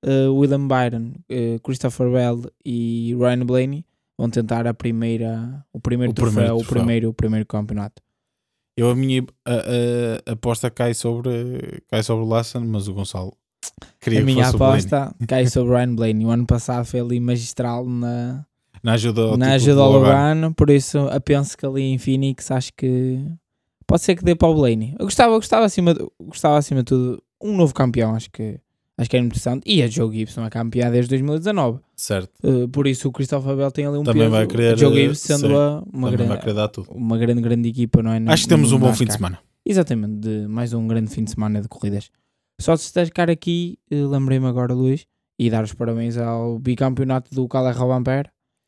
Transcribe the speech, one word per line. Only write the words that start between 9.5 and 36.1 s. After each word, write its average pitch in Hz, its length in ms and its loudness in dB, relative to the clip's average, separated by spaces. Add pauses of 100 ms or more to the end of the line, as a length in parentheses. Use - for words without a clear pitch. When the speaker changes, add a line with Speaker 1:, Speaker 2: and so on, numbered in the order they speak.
Speaker 2:
a, 120 80 0 (680)
a 117 40 -4
aposta 117 360 -4
cai 120 240 -2
sobre, 120 920 -6
cai 110 160 -2
sobre 113 200 -2
o 110 40 -2
Larson, 113 320 -2
mas 107 280 -4
o 98 60 -8
Gonçalo 95 400 -8 (680)
queria 113 200 0
Speaker 1:
A - 20 4
Speaker 2:
que 110 40 4
Speaker 1:
minha 127 200 4
Speaker 2:
fosse 131 100 4
o 110 40 2
Blaney. 135 200 6
Speaker 1:
aposta 135 360 -2 (120)
cai 127 200 2
sobre 123 260 2
o - 20 4
Ryan 123 200 2
Blaney. 110 300 0
O 113 40 0
ano 120 160 2
passado 120 400 -2
foi 123 140 -4
ali 120 200 -2
magistral 120 680 -2
na, 120 580 -4 (380)
Speaker 2:
Na 113 100 2
ajuda 113 280 0
ao 110 160 2
Speaker 1:
na 127 80 2
Speaker 2:
título 135 100 4
Speaker 1:
ajuda 135 200 6
Speaker 2:
do 139 60 6
Speaker 1:
ao 135 100 8
Speaker 2:
Logano. 107 200 8
Speaker 1:
Logano, 156 420 2
por 147 160 4
isso 143 280 4
eu 139 240 0
penso 143 360 -2
que - 80 -10
ali 135 180 -4
em 131 140 -2
Phoenix 135 540 -2
acho 127 240 -4
que 127 440 -2 (680)
pode - 160 2
ser 185 120 2
que - 80 -12
dê 175 120 4
para 170 140 4
o 160 40 4
Blaney. 120 460 2
Eu - 60 -4
gostava, 226 300 4
gostava 220 300 2
acima 175 280 2
de, - 120 -4 (140)
gostava 151 380 0
acima 143 240 0
de 120 40 0
tudo 127 380 -2 (180)
um 208 140 -4
novo 160 180 2
campeão, 117 400 0
acho 113 160 -6
que, 131 300 -10 (380)
acho 120 120 -2
que - 80 -2
era 123 80 2
interessante. 123 400 -4
E 196 160 4
a 120 60 2
Joe 113 280 -2
Gibson 110 300 -6
é 110 40 -6
campeã 117 420 -2
desde 120 180 2
dois 131 120 0
mil 147 140 -2
e 160 40 -2
dezanove. 160 400 -2 (160)
Speaker 2:
Certo. 95 340 -6 (140)
Speaker 1:
Eh, 123 280 0
por 139 140 -2
isso 135 240 -2
o - 20 -6
Christopher 139 440 -4
Bell 135 160 -2
tem 143 160 -4
ali 143 100 -4
um 147 60 -4
Speaker 2:
Também 113 200 2
Speaker 1:
peso. 110 80 4
Speaker 2:
vai 110 160 2
querer, 117 260 2
Speaker 1:
A - 20 4
Joe 135 180 6
Gibson 139 220 4 (220)
Speaker 2:
sim, 143 40 0
Speaker 1:
sendo 143 160 2
a, 147 220 0 (120)
uma 127 200 -2